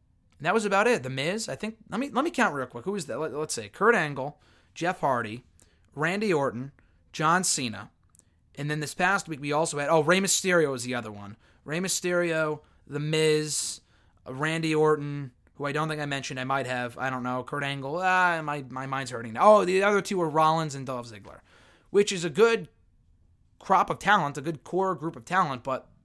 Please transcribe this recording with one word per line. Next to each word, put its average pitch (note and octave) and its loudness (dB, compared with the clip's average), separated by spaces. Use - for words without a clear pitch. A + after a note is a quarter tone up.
that D#3+ 0
was A3 2
about G3 4
it. A#3 2
The B2+ -8
Miz, D#3 -4
I C3+ -6
think. A3 -8
Let G3+ -4
me, C#4 -4
let C4+ 0
me E4+ -2
count G#3+ 0
real C3+ -4
quick. A#2+ -14
Who G3+ -4
is F3 -6
that? B2+ -6
Let, D3 -4
let's D3+ -6
see. G#2+ -8
Kurt A3+ 4
Angle, D3 -4
Jeff F3 -4
Hardy, A#2+ -2
Randy F#3 0
Orton, C3+ -2
John E3 2
Cena. G#2+ -4
And C#3+ -6
then D3+ -2
this C#3+ -6
past F#3 0
week D3+ -8
we C#3+ -4
also D3 0
had, C#3+ -2
oh, D#3+ 6
Rey F3 4
Mysterio F3+ 2
was B2+ -6
the B2 -4
other A2+ -6
one. G2+ -14
Rey D3+ -6
Mysterio, F3 0
The C#3+ -8
Miz, D#3 0
Randy D#3 -2
Orton, C#3+ 2
who C#3 -8
I C#3+ -2
don't D3+ -2
think D3+ -4
I D3 -4
mentioned. C#3 -6
I B2+ -4
might C3 -2
have. B2 -6
I C3 -2
don't B2+ -6
know. B2+ -4
Kurt C#3+ -6
Angle. C#3 -6
Ah, F3+ 4
my, D3 -6
my C3 -8
mind's C3+ -4
hurting A#2 -8
now. G3+ 8
Oh, F#3 2
the F#3 2
other G3+ 4
two G3 -2
were E3 2
Rollins D#3 2
and C3+ -10
Dolph B2 -8
Ziggler, G2 -18
which G#3 4
is F3 -4
a E3+ -2
good G3+ 2
crop F#3 2
of D3+ -4
talent, E3 2
a C#3+ -8
good D3+ -8
core F#3 0
group D3+ -8
of A#2+ -16
talent, D#3 0
but C3 -6